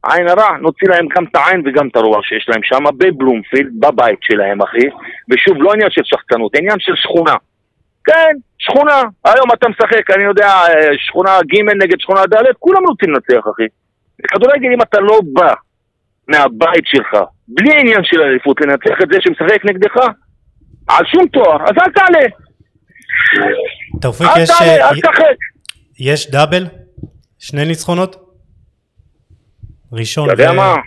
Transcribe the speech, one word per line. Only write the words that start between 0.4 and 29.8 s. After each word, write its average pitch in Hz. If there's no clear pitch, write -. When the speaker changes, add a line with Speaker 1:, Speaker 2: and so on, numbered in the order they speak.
Speaker 1:
נוציא 156
להם 175
גם 175
את 151
העין 170
וגם 139
את -
הרוע 110
שיש 110
להם 113
שם, 135
בבלומפילד, 131
בבית 117
שלהם, 101
אחי. 117
ושוב, -
לא 196
עניין 208
של -
שחצנות, 117
עניין 196
של 185
שכונה. 160
כן, 320
שכונה. 285
היום 247
אתה 240
משחק, 220
אני 196
יודע, 202
אה, 170
שכונה 185
ג' 202
נגד 180
שכונה 190
ד', 220
כולם 381
רוצים 196
לנצח, 123
אחי. 113
בכדורגל, 247
אם 240
אתה 208
לא 214
בא 165
מהבית 151
שלך, 123
בלי 226
עניין 226
של 165
אליפות, 135
לנצח 139
את 170
זה 190
שמשחק 180
נגדך, 202
על 165
שום 359
תואר, 165
אז -
אל 311
תעלה. 349
Speaker 2:
תאופיק, -
Speaker 1:
אל 339
Speaker 2:
יש, -
Speaker 1:
תעלה, 339
Speaker 2:
אה, 294
Speaker 1:
אל 285
תשחק. 320
Speaker 2:
יש 139
דאבל? 156
שני 143
ניצחונות? 175